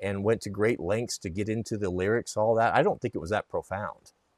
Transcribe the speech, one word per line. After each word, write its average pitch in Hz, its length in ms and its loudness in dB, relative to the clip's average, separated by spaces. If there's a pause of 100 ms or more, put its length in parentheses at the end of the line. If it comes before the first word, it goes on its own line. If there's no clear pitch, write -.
and 98 220 -2
went 110 180 2
to 107 80 -6
great 104 300 2
lengths 107 380 -2
to 101 100 -8
get 101 220 -2
into 110 260 -2
the 101 140 -2
lyrics, 95 440 0
all 110 200 4
that. 113 200 4
I 127 80 6
don't 190 200 0
think 120 120 -2
it 98 40 -4
was 80 120 -6
that 104 200 -2
profound. 95 640 -8 (260)